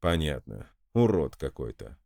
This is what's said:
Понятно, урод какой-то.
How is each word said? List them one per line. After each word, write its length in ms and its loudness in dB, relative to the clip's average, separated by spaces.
Понятно, 680 -2
урод 420 4
какой-то. 680 -8